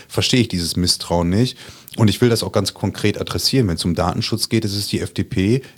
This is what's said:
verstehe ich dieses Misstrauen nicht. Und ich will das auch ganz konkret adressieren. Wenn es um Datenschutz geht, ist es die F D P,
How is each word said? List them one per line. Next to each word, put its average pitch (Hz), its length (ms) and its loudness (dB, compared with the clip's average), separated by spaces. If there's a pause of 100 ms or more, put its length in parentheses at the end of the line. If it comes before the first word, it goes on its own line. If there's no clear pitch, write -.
verstehe - 340 2
ich 107 80 0
dieses 87 260 -4
Misstrauen 87 540 0
nicht. 110 280 2 (380)
Und 113 120 4
ich 98 140 0
will 123 80 6
das 113 120 2
auch 95 100 -6
ganz 101 220 0
konkret - 480 -2
adressieren. 110 460 0
Wenn 85 80 0
es - 100 -4
um 87 80 2
Datenschutz 87 560 -2
geht, 113 160 0
ist 98 80 -4
es 101 140 -4
die - 120 -2
F - 140 -6
D 98 100 -4
P, 107 380 0 (160)